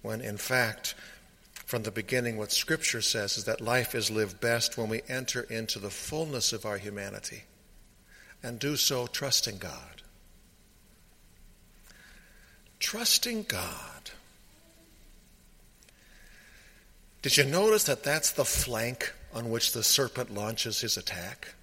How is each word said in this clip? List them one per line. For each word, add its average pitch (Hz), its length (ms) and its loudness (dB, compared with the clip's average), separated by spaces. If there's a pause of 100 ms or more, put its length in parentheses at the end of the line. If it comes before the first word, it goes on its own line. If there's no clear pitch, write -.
When 110 180 -4
in 104 180 -6
fact, 117 580 2 (680)
from 117 180 -2
the 107 80 -2
beginning, 113 460 0
what 107 140 -4
Scripture - 500 2
says 104 340 2
is 101 100 -4
that 110 140 0
life 117 360 2
is 110 160 2
lived 107 280 0
best 117 380 2
when 110 120 -2
we 113 180 -2
enter 127 340 -2
into 113 380 -4
the 101 100 -6
fullness 147 640 -2
of 107 140 -8
our 104 100 -2
humanity 101 680 -8 (960)
and 120 160 -8
do 143 160 -2
so 123 320 2
trusting 117 500 0
God. - 460 -12 (2750)
Trusting 226 640 2
God. - 680 -6 (3000)
Did 135 140 6
you 143 80 8
notice 208 400 6
that 139 180 0
that's 151 280 2
the 135 140 2
flank 120 680 0 (220)
on 117 160 -4
which 113 220 2
the 113 120 0
serpent 123 480 4
launches 107 500 -2
his 113 140 2
attack? - 680 -8